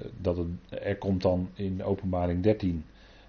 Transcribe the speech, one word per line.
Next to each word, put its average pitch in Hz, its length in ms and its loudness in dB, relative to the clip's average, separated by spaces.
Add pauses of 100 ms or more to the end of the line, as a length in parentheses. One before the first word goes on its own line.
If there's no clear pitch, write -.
(180)
dat 90 200 0
het, 87 100 0 (220)
er - 280 -4
komt 95 240 0
dan 90 320 2
in 95 300 -4
Openbaring 90 600 0
dertien 95 420 2 (440)